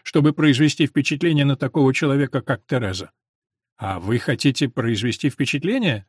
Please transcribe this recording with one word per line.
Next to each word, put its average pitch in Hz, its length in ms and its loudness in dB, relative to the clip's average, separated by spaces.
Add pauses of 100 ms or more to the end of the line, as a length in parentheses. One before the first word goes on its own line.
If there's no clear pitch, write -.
чтобы 151 280 2
произвести 147 540 2
впечатление 147 600 0
на 139 100 2
такого 139 360 0
человека, 139 500 0
как - 260 -4
Тереза". 95 420 -4 (680)
"А 95 220 -6
вы 110 200 -2
хотите 131 500 -2
произвести 117 640 -2
впечатление?" 151 760 -2